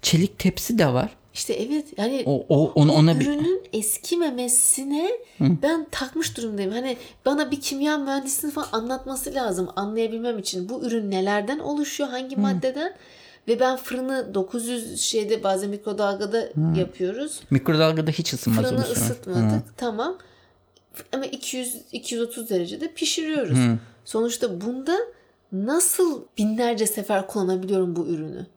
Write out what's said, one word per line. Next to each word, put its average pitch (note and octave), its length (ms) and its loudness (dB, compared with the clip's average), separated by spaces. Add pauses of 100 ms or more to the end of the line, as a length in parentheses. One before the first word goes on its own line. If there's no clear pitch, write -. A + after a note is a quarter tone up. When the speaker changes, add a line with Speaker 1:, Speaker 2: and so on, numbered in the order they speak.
Speaker 1:
Çelik E3+ 360 4
tepsi G#3+ 400 0
de F3+ 80 6
var. C3 240 2 (240)
Speaker 2:
İşte - 200 -4
evet, C#4+ 300 -2 (140)
yani B3 280 -2
Speaker 1:
O, C#3 220 0
o, D3+ 260 4
onu, D3+ 180 8
Speaker 2:
o - 40 4
Speaker 1:
ona D#3 240 8
bir C3+ 60 4
Speaker 2:
ürünün D#4 360 2 (640)
eskimemesine C4+ 840 2 (280)
Speaker 1:
Hı. D#3+ 60 2 (180)
Speaker 2:
ben D#4 280 2
takmış - 460 -4
durumdayım. G#3 360 -2
Hani B3 240 -2 (300)
bana C#4+ 240 2
bir C#4+ 100 -2
kimya D4 380 0
mühendisinin C#4 540 -2
falan D4 200 -6
anlatması C4 600 -4
lazım G3 420 -2
anlayabilmem A3+ 640 -2
için. F#3+ 300 -6
Bu B3+ 160 -6
ürün A3 260 -2
nelerden G3+ 480 0
oluşuyor, C#4+ 520 -2
hangi C4 260 -6
Speaker 1:
Hı. G#3 40 0
Speaker 2:
maddeden? B3+ 540 0 (540)
Ve A3+ 120 2
ben B3+ 160 4
fırını B3+ 580 -4
dokuz G#3+ 340 -2
yüz A#3 320 -6
şeyde, A3 420 0
bazen G3 280 2
mikrodalgada G3+ 680 -2
Speaker 1:
Hı. D#3+ 400 2
Speaker 2:
yapıyoruz. F#3+ 640 -2 (100)
Speaker 1:
Mikrodalgada D#3+ 600 4
hiç D#3+ 240 -2
ısınmaz A2+ 300 2
Speaker 2:
Fırını - 160 2
Speaker 1:
o - 40 2
süre. - 80 -4 (120)
Speaker 2:
ısıtmadık, A2+ 640 0
Speaker 1:
Hı. - 80 -20
Speaker 2:
tamam. B3 420 -4 (920)
Ama C4+ 140 -4
iki C4+ 300 -8
yüz, B3 200 -6 (160)
iki A#3+ 220 -8
yüz A#3 100 0
otuz A#3 260 -8
derecede F#3+ 440 -2
pişiriyoruz. D4+ 640 0
Speaker 1:
Hı. A#2+ 200 4 (260)
Speaker 2:
Sonuçta A3+ 560 -2
bunda C4 360 -2 (560)
nasıl C#4+ 680 2 (160)
binlerce A3 480 2
sefer G3 400 -2
kullanabiliyorum F#3 680 0
bu F3 100 -2
ürünü? D#3+ 400 -6 (100)